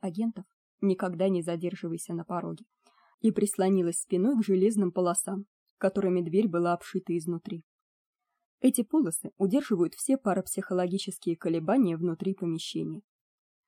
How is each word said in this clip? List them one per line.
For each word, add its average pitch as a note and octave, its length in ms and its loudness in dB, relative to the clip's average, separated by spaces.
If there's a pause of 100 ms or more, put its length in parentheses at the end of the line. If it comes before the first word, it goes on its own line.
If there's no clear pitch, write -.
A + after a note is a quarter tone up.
агентов: G#3 440 -4 (360)
никогда F#3 480 0
не F3+ 140 2
задерживайся E3+ 720 -6
на E3 100 -4
пороге, E3+ 400 -8 (560)
и A3 120 4
прислонилась F#3+ 680 2
спиной G#3 400 2
к G#3 60 2
железным G3 480 2
полосам, F#3+ 540 -2 (320)
которыми F#3 440 2
дверь F#3 260 2
была F3 260 2
обшита F3 440 -4
изнутри. E3 460 -6 (960)
Эти B3+ 220 4
полосы A3 540 -2
удерживают G3 580 2
все - 220 0
парапсихологические F#3 1200 -2
колебания E3+ 600 2
внутри F3+ 380 -2
помещения. D#3+ 680 -6 (640)